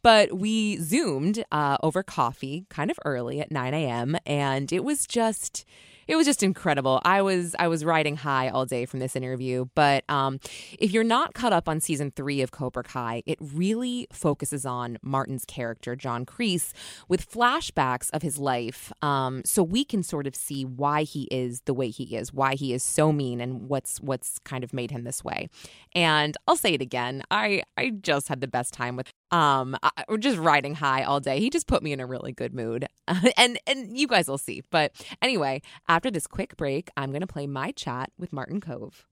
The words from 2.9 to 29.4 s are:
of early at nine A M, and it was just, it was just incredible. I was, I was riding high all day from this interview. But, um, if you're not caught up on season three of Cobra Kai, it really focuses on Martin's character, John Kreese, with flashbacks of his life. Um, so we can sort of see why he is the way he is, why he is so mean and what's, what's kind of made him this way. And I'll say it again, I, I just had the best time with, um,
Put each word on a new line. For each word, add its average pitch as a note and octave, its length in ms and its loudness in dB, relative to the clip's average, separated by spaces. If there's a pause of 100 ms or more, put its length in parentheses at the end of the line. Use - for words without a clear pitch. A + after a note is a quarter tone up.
of - 160 -4
early C3 340 -2
at - 100 -6
nine C3 220 -2
A D3+ 160 0
M, A#2+ 280 0 (100)
and C#3 460 0
it F3+ 120 0
was C#4+ 220 -2
just, - 580 -2 (420)
it - 80 0
was D#4+ 120 6
just C#4+ 160 2
incredible. C#3 640 2
I G3 180 6
was, F3+ 360 0
I F3 100 4
was D#3+ 160 0
riding D#3 320 2
high C3 340 0
all B2+ 160 0
day B2+ 180 -2
from C3 160 -8
this C3 160 -4
interview. B2+ 480 -2 (100)
But, C#3+ 340 4
um, C3+ 300 0 (400)
if G3 140 2
you're - 100 4
not A#3 320 2
caught A#3 200 2
up E3+ 140 4
on D#3 120 0
season D3 320 -2
three C#3 300 -2
of B2+ 80 0
Cobra B2+ 340 -4
Kai, A#2 420 -6
it D#3+ 140 -2
really A3 720 -2
focuses C#3+ 540 -2
on A#2+ 360 -6
Martin's C3+ 440 -2
character, A#2+ 500 -6
John B2 300 -4
Kreese, G3 460 -2 (360)
with F3+ 200 0
flashbacks A3+ 840 0
of D3+ 100 -2
his D3 160 -4
life. B2 540 -2 (100)
Um, C3 420 0
so - 180 2
we G3+ 220 0
can G3 180 -2
sort C#3+ 240 -4
of C3 100 -8
see C#3 280 -6
why C#3+ 400 0
he D3 260 -6
is B2 320 -2
the C3+ 120 0
way B2 140 0
he A2+ 280 -8
is, A#2+ 160 -6
why C3+ 220 2
he C3+ 200 -2
is B2+ 100 -2
so D#3 280 4
mean B2+ 280 -2
and B2+ 280 -8
what's, C#3 320 -4
what's - 400 -6
kind B2+ 220 -8
of A#2+ 120 -10
made B2 160 -6
him B2 140 -8
this A#2+ 200 -8
way. - 240 -6 (460)
And D3+ 420 2 (100)
I'll E4+ 100 6
say F#3 180 2
it C3 80 0
again, B2+ 480 -4
I, G#3 320 2 (160)
I C4 120 0
just E3+ 380 0
had C3 140 -4
the C3+ 40 -2
best B2 280 -4
time B2 220 -4
with, B2+ 140 -8 (220)
um, C3+ 500 4